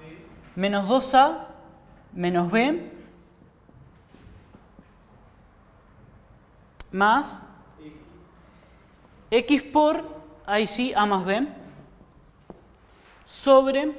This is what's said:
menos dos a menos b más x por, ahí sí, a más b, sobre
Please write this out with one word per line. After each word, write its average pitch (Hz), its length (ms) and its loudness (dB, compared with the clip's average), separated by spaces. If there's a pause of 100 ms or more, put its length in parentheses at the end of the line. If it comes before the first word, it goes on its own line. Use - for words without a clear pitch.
(560)
menos 196 340 -2
dos 254 260 0
a 285 320 4 (640)
menos 175 400 -2
b 262 400 -2 (4000)
más 214 500 0 (1900)
x 247 320 2
por, 302 400 2 (420)
ahí 208 220 0
sí, 247 260 -4
a 208 120 2
más 196 180 0
b, 208 240 -2 (1800)
sobre 269 760 2